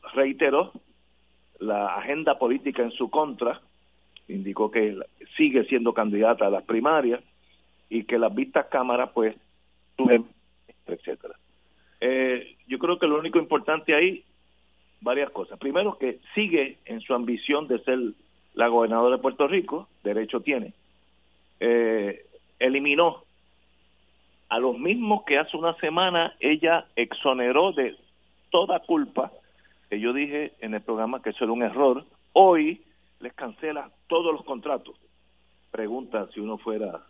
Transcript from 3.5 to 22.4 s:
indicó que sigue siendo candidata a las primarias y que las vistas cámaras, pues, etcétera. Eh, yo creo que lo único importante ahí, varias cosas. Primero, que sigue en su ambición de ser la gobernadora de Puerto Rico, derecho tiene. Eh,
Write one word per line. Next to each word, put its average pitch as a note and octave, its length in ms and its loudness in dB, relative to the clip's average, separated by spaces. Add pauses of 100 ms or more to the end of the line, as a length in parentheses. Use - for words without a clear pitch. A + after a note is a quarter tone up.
indicó G2 420 -4
que G#2+ 260 -2 (400)
sigue C3 280 4
siendo A#2+ 300 0
candidata G#2+ 520 2
a G2 40 2
las G2 140 -2
primarias B2 580 2 (680)
y A2 160 -4
que A#2 140 0
las A2 160 2
vistas C3+ 320 0
cámaras, B2+ 480 0
pues, A2 220 0 (1500)
etcétera. - 480 -10 (640)
Eh, B2+ 560 -2 (120)
yo C3 100 -6
creo F3 200 0
que F3 80 0
lo D3+ 120 2
único D#3+ 200 0
importante D#3 560 0
ahí, F3+ 280 2 (760)
varias C3+ 300 -2
cosas. - 280 -10
Primero, F3 400 -2
que B2+ 200 -4 (160)
sigue E3 500 0
en A2+ 160 -10
su C3 140 -2
ambición B2 540 -2
de B2+ 120 0
ser C3 180 0 (560)
la A#2 140 2
gobernadora A#2 480 4
de B2+ 60 -4
Puerto C3+ 240 0
Rico, F3 420 -2 (140)
derecho G#2+ 380 -4
tiene. B2+ 320 -4 (880)
Eh, A2+ 680 0 (320)